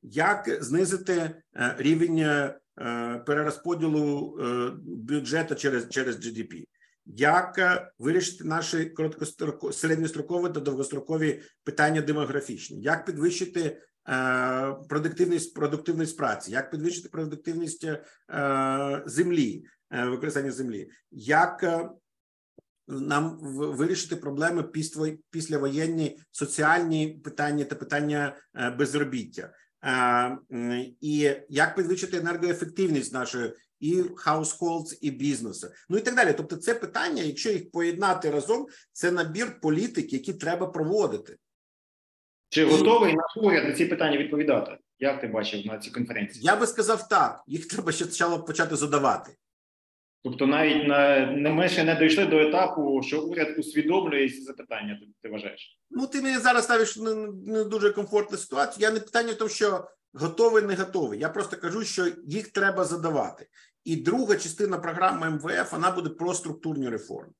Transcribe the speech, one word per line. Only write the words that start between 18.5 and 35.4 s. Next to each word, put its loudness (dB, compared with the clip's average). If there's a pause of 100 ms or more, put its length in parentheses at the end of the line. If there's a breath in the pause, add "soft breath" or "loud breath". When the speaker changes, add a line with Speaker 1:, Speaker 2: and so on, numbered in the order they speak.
Speaker 1:
землі, 0 (280 soft breath)
е, -2
використання -2
землі? -8 (220 soft breath)
Як, 2
е, 0 (1000)
нам -2
в-, -4
вирішити -2
проблеми -2
піствой-, -4 (120)
післявоєнні -2 (120)
соціальні 2 (160)
питання -2
та -6
питання, -2 (200 loud breath)
е, -2
безробіття? -2 (300 soft breath)
Е, -2 (640)
м, -4 (160)
і 2 (180)
як 2
підвищити -2
енергоефективність -2
нашої -4 (260 loud breath)
і 0
households, -2
і -2
бізнесу, -4 (220 soft breath)